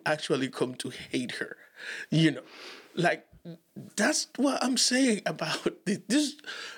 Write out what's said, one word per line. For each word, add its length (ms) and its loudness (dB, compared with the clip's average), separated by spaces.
actually 420 0
come 280 -2
to 140 -8
hate 420 -4
her, 240 -8
you 200 6
know, 120 -4
like, 320 0
that's 400 2
what 260 2
I'm 140 2
saying 500 4
about 400 -2
<laughs> 100 -12
thi-, 120 2
this. 280 2